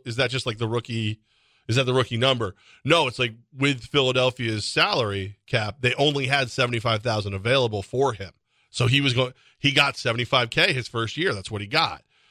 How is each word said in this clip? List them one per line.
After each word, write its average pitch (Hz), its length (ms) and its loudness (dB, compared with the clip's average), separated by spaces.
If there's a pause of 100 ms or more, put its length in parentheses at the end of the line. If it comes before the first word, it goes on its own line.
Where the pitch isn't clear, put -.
is 113 120 -6
that 123 140 0
just, 127 160 -4
like, 110 120 -4
the 117 100 -2
rookie, 113 520 -4 (480)
is 113 80 0
that 135 80 2
the 127 100 0
rookie 123 220 0
number?" 117 380 0 (300)
No, 156 240 4
it's, 120 100 -8
like, 120 160 0 (220)
with 135 280 0
Philadelphia's 127 800 0
salary 110 720 0 (100)
cap, 107 340 -4
they 123 140 0
only 139 340 0
had 135 220 0
seventy-five 117 520 0
thousand 107 320 -2
available 110 480 0
for 127 320 0
him. 92 180 -12 (380)
So - 160 0
he 135 160 4
was 139 100 2
going, 127 220 0 (240)
he 143 140 2
got 143 260 4
seventy-five 120 520 0
K 180 220 2
his 123 160 -4
first 113 300 -4
year. 165 160 -2
That's 95 160 -10
what 104 100 -6
he 104 60 -8
got. 107 360 -2 (280)